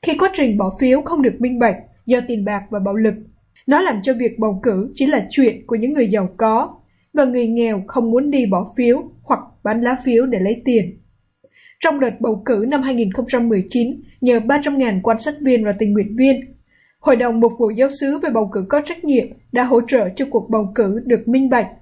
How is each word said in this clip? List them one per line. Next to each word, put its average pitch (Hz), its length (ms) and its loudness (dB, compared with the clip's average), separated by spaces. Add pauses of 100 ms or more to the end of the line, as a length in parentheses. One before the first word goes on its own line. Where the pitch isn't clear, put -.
Khi 311 160 -2
quá 370 180 2
trình 226 220 0
bỏ 190 220 -4
phiếu 262 220 4
không 302 200 -2
được 247 160 0
minh 247 200 -2
bạch 226 180 2 (300)
do 240 220 2
tiền 220 160 -4
bạc 202 260 -4
và 208 140 -6
bạo 196 100 -2
lực, 220 200 0 (520)
nó 294 140 2
làm 320 220 -2
cho 269 100 0
việc 233 260 -2
bầu 208 240 -2
cử 214 320 -2
chỉ 269 120 0
là 254 240 0
chuyện - 360 2
của 233 100 -2
những 233 160 -2
người 262 160 2
giàu 190 280 0
có, 226 380 0 (380)
và 294 120 4
người 247 220 0
nghèo 226 400 0
không 233 240 -2
muốn 269 200 2
đi 269 160 2
bỏ 190 300 -2
phiếu 247 260 2 (200)
hoặc - 180 -2 (240)
bán 220 180 -2
lá 247 220 0
phiếu 240 220 2
để 233 140 -2
lấy 202 240 -2
tiền. 214 340 0 (840)
Trong 294 200 0
đợt 247 100 2 (100)
bầu 220 260 -2
cử 220 220 2
năm 277 140 0
hai 262 120 -2
nghìn 226 180 0
không 240 160 -4
trăm 233 200 0
mười 190 220 0
chín, 247 300 -2 (200)
nhờ 240 200 2
ba 269 240 0
trăm 285 140 -2
ngàn 220 240 0
quan 226 180 0
sát 302 140 -6 (100)
viên 247 200 2
và 208 140 -2
tình 208 140 0
nguyện 208 240 -2
viên, 262 240 4 (600)
Hội 262 160 4
đồng 233 240 0
Mục 226 180 4
vụ 226 120 2
Giáo 240 180 2 (120)
xứ 285 220 -2
về 320 80 -2
bầu 220 220 0
cử 196 160 -4
có 294 180 2
trách 349 180 -12
nhiệm 277 220 2 (260)
đã 247 120 2
hỗ 247 240 4
trợ 226 280 2
cho 269 140 0
cuộc 233 200 -2
bầu 214 240 0
cử 214 320 0
được 240 220 0
minh 262 220 2
bạch 233 160 2 (160)